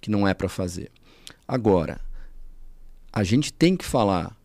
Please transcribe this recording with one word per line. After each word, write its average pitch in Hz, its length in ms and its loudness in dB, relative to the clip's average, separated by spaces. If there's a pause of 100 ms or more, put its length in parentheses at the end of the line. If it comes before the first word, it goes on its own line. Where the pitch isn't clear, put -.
que 107 100 -4
não 101 160 2
é 95 60 4
pra 92 160 -2
fazer. 90 420 -8 (560)
Agora, 98 520 2 (1120)
a 107 120 0
gente 117 280 2
tem 180 240 4
que - 100 -8
falar 98 600 2